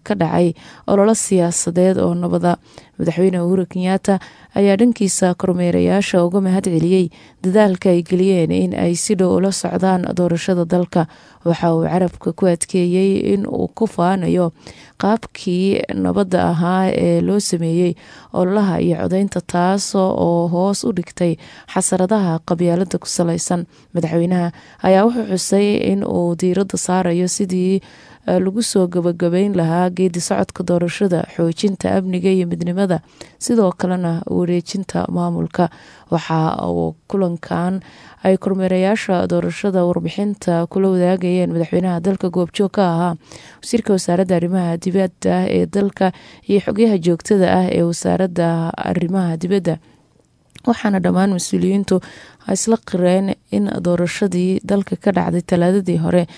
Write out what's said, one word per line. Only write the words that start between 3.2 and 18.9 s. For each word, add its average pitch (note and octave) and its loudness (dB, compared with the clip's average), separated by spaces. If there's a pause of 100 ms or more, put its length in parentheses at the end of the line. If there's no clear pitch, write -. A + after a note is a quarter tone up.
Uhuru F3+ 0
Kenyatta F#3 0 (360)
ayaa G3 4
dhankiisa G3 2
kormeerayaasha F3+ 2
uga F3+ 2
mahad F#3 0
celiyey F3 2 (340)
dadaalka F#3+ 2
ay F3 2
geliyeen F3+ 2
in F3+ 0
ay F3 0
si G#3 -2
dhow F#3 4
ula F#3+ 2
socdaan F3+ 0
doorashada F3 0
dalka. F3 0 (400)
Waxa E3+ 0
uu D#3+ 0
carabka F3 -2
ku F#3+ 0
adkeeyey F#3 0
in G3+ -2
uu - -4
ku A3+ -2
faanayo F3 0 (440)
qaabkii F#3+ -2
nabadda F3+ 0
ahaa F#3 2
ee E3+ 2
loo F#3+ 2
sameeyey E3+ 0 (380)
ololaha F#3 0
iyo E3+ 2